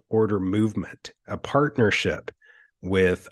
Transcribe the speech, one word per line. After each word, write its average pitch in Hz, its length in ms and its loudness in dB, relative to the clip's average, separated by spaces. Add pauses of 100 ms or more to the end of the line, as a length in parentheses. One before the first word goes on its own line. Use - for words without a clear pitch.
Order 107 300 0
movement, 101 720 -4 (160)
a 104 100 -8
partnership 120 920 0 (520)
with 92 480 2